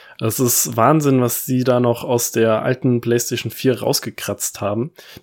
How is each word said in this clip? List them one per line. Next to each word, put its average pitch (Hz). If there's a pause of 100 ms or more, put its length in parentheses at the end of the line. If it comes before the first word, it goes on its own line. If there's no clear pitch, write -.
(200)
Es 110
ist 120
Wahnsinn, 135
was 120
sie 127
da 123
noch 120
aus 120
der 113
alten 123
PlayStation 120
vier 123
rausgekratzt -
haben. 104 (320)